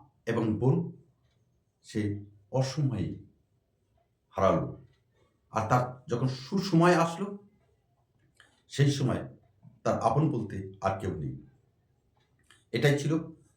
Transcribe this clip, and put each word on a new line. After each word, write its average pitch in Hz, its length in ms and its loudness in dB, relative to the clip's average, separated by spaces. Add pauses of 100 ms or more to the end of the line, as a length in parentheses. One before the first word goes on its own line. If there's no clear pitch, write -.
(260)
এবং 110 320 -2
বোন 143 340 2 (880)
সে 101 420 -4 (280)
অসময়ে 127 600 -2 (1160)
হারালো। - 520 0 (680)
আর 110 180 -2
তার - 400 0
যখন 123 200 -2
সুসময় 175 680 2
আসলো, 170 440 -2 (1300)
সেই 143 220 4
সময় 95 380 -2 (540)
তার 107 180 0
আপন 139 300 4
বলতে 98 500 -6
আর 95 180 -2
কেউ 82 220 -6
নেই। 65 260 -10 (1300)
এটাই 143 260 4
ছিল 156 200 0 (380)